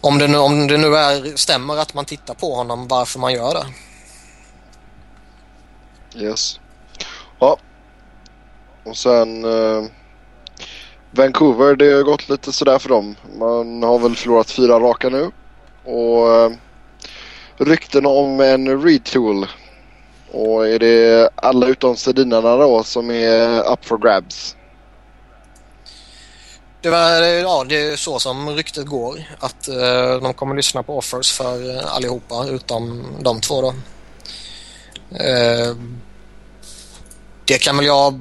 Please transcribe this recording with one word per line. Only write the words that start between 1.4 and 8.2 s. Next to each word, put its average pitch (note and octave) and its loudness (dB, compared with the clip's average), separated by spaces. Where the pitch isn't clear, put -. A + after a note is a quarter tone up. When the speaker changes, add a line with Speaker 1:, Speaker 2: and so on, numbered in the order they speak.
Speaker 1:
att D#3 -6
man C#3+ -8
tittar C#3 -16
på D#3 -6
honom, A#2+ -8
varför B2+ -2
man B2+ -4
gör B2+ -4
det. D3+ -6
Speaker 2:
Yes. - -8
Ja. C3+ 4